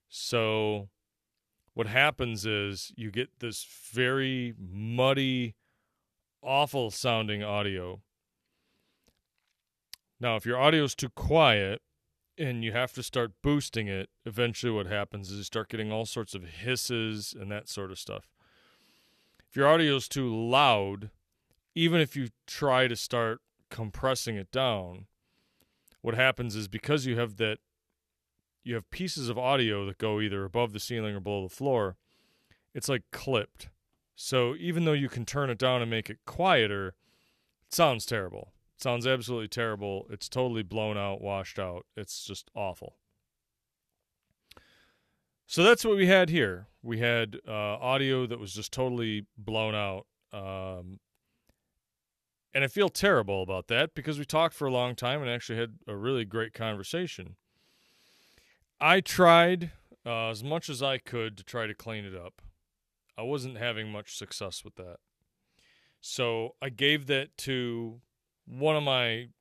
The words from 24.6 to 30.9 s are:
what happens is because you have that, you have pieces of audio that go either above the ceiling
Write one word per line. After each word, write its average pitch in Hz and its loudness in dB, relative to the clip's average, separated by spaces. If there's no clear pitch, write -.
what 117 -2
happens 123 2
is 107 -4
because 131 -2
you 120 0
have 113 -4
that, 110 0
you 120 -6
have 107 -8
pieces 151 -6
of 113 -4
audio 123 2
that 98 -8
go 107 0
either 101 -2
above 107 0
the 104 -8
ceiling 107 -4